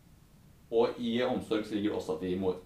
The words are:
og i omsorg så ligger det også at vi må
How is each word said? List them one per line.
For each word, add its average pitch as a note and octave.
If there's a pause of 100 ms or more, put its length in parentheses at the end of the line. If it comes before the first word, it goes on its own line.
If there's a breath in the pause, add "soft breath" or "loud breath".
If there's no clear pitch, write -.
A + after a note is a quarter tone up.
(720)
og A#2 (100)
i A#2
omsorg A2
så -
ligger G2+
det G2
også F#2
at F#2
vi F2+
må F#2+ (100)